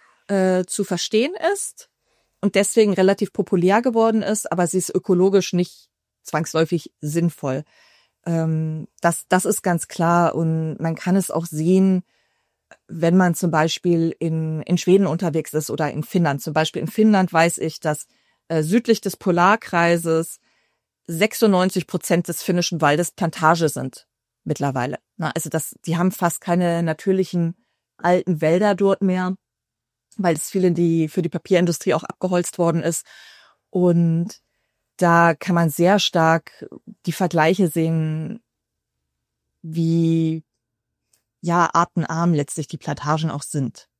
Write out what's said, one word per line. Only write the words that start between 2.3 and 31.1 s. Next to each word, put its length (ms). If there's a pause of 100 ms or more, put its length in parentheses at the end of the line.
und 160
deswegen 380
relativ 400
populär 480
geworden 400
ist, 280
aber 180
sie 100
ist 120
ökologisch 640
nicht 380 (340)
zwangsläufig 800
sinnvoll. 640 (600)
Ähm, 640 (140)
das, 260
das 160
ist 180
ganz 280
klar 440
und 460
man 160
kann 220
es 120
auch 160
sehen, 580 (840)
wenn 300
man 180
zum 160
Beispiel 640
in, 440
in 160
Schweden 300
unterwegs 460
ist 160
oder 220
in 120
Finnland. 380
Zum 120
Beispiel 280
in 60
Finnland 460
weiß 240
ich, 240
dass, 260 (400)
äh, 160
südlich 380
des 160
Polarkreises 1200 (680)
sechsundneunzig 800
Prozent 420
des 140
finnischen 400
Waldes 300
Plantage 580
sind 380 (360)
mittlerweile. 540 (200)
Na, 180
also 160
das, 240 (100)
die 120
haben 140
fast 300
keine 400
natürlichen 760 (420)
alten 440
Wälder 320
dort 300
mehr, 320 (800)
weil 160
es 160
viel 140
in 100
die, 340
für 140